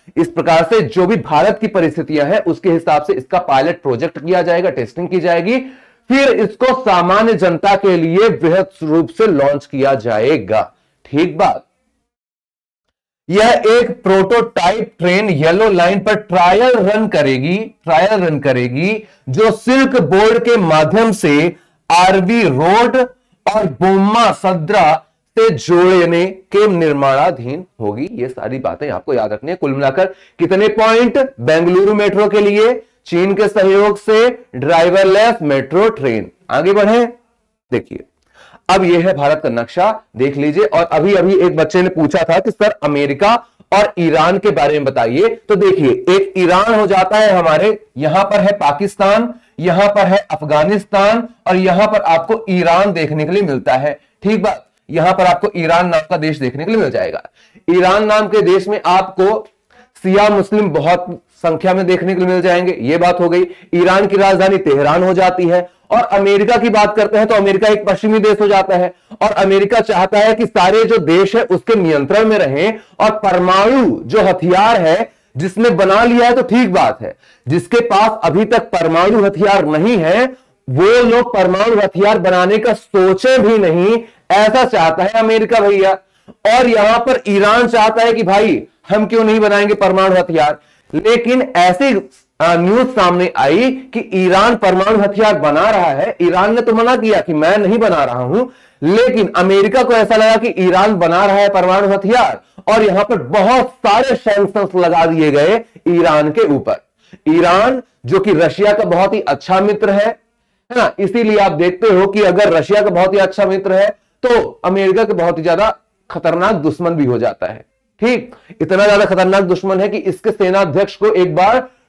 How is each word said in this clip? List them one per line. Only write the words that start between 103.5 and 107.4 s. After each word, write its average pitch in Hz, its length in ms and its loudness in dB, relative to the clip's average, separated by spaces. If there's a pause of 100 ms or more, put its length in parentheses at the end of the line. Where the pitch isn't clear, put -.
सारे 233 300 0
sanctions 202 600 -2
लगा 170 300 2
दिए 160 240 0
गए 160 300 2 (280)
ईरान 160 420 2
के 185 180 0
ऊपर। 123 280 -2 (520)
ईरान 185 540 2 (240)